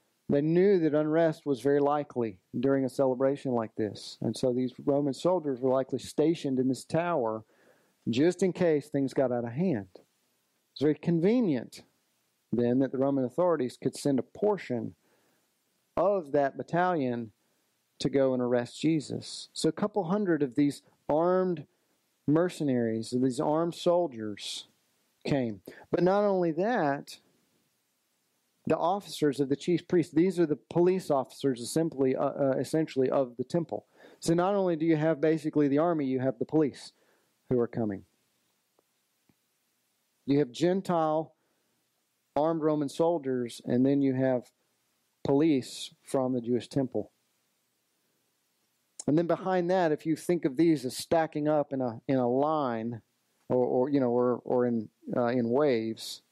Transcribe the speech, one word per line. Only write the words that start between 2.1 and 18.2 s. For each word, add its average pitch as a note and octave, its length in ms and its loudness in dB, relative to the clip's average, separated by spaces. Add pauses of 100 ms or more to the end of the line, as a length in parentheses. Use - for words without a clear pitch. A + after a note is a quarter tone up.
during C3+ 240 2
a B2 60 -4
celebration C3+ 640 0
like A2+ 240 -4
this. G#2 440 -6
And A2+ 160 -4
so B2+ 160 0
these B2 220 -2 (100)
Roman C#3+ 300 0
soldiers D#3 440 -2
were B2+ 140 0
likely C3 280 -2
stationed D3 580 0
in B2+ 100 0
this B2 160 -4
tower C#3+ 600 -2 (680)
just D#3 320 0
in F#3 100 2
case D#3+ 360 0
things C#3 260 -2
got C3 180 0
out A#2+ 120 -2
of A#2 80 -8
hand. C3 340 -2 (840)
It's - 100 -8
very D3+ 140 2
convenient E3+ 880 0 (680)
then A#2+ 280 2
that C3 120 0
the C3 60 -6
Roman C#3 260 0
authorities D3+ 560 -2
could B2+ 160 -4
send C#3 220 0
a A#2 40 0
portion C3+ 720 -4 (1000)
of F3 360 0
that C#3 240 2
battalion C3+ 760 -2 (680)
to D3 100 -2
go C3+ 240 2